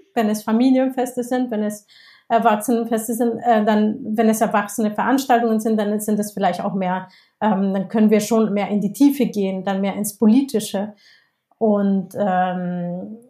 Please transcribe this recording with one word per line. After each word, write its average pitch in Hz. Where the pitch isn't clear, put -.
wenn 220
es 214
Familienfeste 254
sind, 254
wenn 214
es 208
Erwachsenenfeste 226
sind, 233
äh, 220
dann, 214
wenn 220
es 220
erwachsene 214
Veranstaltungen 233
sind, 220
dann 208
sind 208
es 208
vielleicht 185
auch 190
mehr, 185
ähm, 196
dann 190
können 220
wir 214
schon 214
mehr 202
in 202
die 202
Tiefe 277
gehen, 190
dann 196
mehr 196
ins 208
Politische. 214
Und, 202
ähm, 185